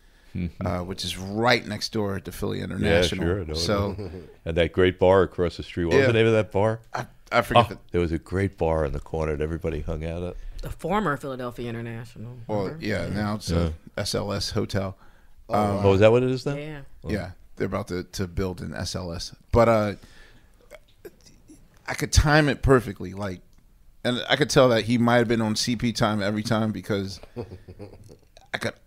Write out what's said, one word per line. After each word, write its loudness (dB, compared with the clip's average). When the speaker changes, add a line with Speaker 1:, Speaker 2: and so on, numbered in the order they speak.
Speaker 1:
Mm-hmm. -6
Speaker 2:
uh, -4
which -8
is -8
right 2
next -8
door -2
to -10
Philly -6
Speaker 1:
Yeah, -6
Speaker 2:
International. 0
Speaker 1:
sure, 0
I -8
know -8
it. -4
Speaker 2:
So 0
Speaker 1:
<laughs> -14
And -4
that 2
great 4
bar 8
across -2
the -8
street. -6
What 2
was 6
Speaker 2:
Yeah. 4
Speaker 1:
the 4
name 4
of 4
that 2
bar? 0
Speaker 2:
I, -6
I 4
forget 4
Speaker 1:
Oh, -10
Speaker 2:
the -12
Speaker 1:
there 0
was 0
a 0
great -4
bar 2
in -2
the -6
corner -4
that -4
everybody -4
hung -6
out -8
at. -10
Speaker 3:
The -8
former -4
Philadelphia -10
International, -12
Speaker 2:
Well, -2
Speaker 3:
remember? -8
Speaker 2:
yeah, -2
Speaker 1:
Yeah. -6
Speaker 2:
now -2
it's -8
a 2
Speaker 1:
Yeah. -4
Speaker 2:
S -4
L -4
S -4
hotel. -4
Speaker 4:
Oh, -2
Speaker 2:
Um, 2
Speaker 4:
wow. -2
Speaker 1:
Oh, 8
is 4
that 10
what 4
it 0
is -6
now? -4
Speaker 3:
Yeah. -12
Speaker 1:
Oh. -6
Speaker 2:
Yeah, -6
they're -4
about -6
to, -4
to -8
build -6
an -10
S -6
L -8
S. -12
But, 8
uh, 4
I -8
could -6
time 4
it -2
perfectly, 2
like, -8
and 0
I 4
could 2
tell 8
that 4
he 2
might 6
have 4
been 2
on 0
C -2
P -2
time 0
every -2
time 0
because -6
Speaker 1:
<laughs> -16
Speaker 2:
I -6
could -6